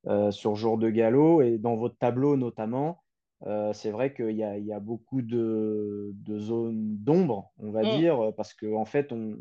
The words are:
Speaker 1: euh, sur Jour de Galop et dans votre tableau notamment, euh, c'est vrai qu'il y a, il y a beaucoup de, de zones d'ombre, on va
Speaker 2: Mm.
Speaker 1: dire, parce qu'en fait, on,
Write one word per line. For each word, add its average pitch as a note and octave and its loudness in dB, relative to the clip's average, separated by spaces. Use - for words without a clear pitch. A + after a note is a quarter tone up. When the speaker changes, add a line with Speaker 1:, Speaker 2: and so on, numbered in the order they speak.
Speaker 1:
euh, G#2 2
sur G#2 -2
Jour A2+ 0
de A2+ 2
Galop C3 6
et A#2 4
dans A2+ 0
votre A#2+ -4
tableau C3 2
notamment, B2+ -4
euh, G#2+ -2
c'est G#2 -6
vrai B2+ -2
qu'il A2+ -4
y A2 -2
a, G#2 -4
il G#2 -6
y G#2+ -6
a G#2 -6
beaucoup A#2 -6
de, G#2+ -2
de G#2+ -8
zones A2 -4
d'ombre, C#3 0
on G#2+ -10
va A2 0
Speaker 2:
Mm. A2 2
Speaker 1:
dire, C3+ 2
parce - -8
qu'en G#2+ -4
fait, C#3+ -2
on, A2 -6